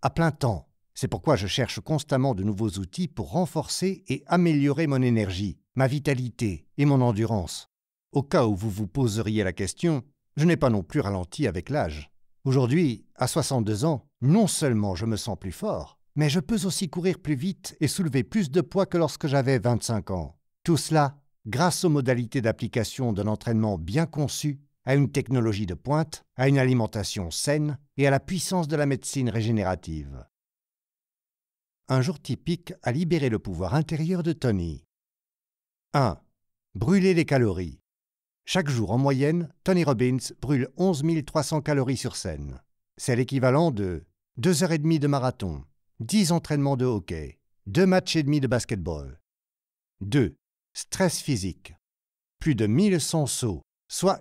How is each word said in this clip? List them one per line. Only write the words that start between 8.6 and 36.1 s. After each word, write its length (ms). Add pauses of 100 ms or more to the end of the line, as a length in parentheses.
vous 160
poseriez 560
la 120
question, 500 (320)
je 80
n'ai 140
pas 120
non 120
plus 180
ralenti 460
avec 240
l'âge. 400 (340)
Aujourd'hui, 720
à 120
soixante-deux 580
ans, 220 (140)
non 260
seulement 480
je 120
me 100
sens 220
plus 140
fort, 460 (160)
mais 140
je 120
peux 260
aussi 240
courir 300
plus 140
vite 460
et 80
soulever 340
plus 280
de 100
poids 240
que 140
lorsque 280
j'avais 320
vingt-cinq 520
ans. 280 (240)
Tout 140
cela 420 (280)
grâce 380
aux 40
modalités 540
d'application 720
d'un 140
entraînement 520
bien 280
conçu, 540 (240)
à 100
une 160
technologie 560
de 80
pointe, 500 (120)
à 120
une 100
alimentation 720
saine 480 (180)
et 100
à 40
la 100
puissance 480
de 80
la 100
médecine 440
régénérative. 960 (1600)
Un 140
jour 180
typique 640
a 100
libéré 360
le 100
pouvoir 360
intérieur 480
de 100
Tony. 520 (1080)
Un. 240 (560)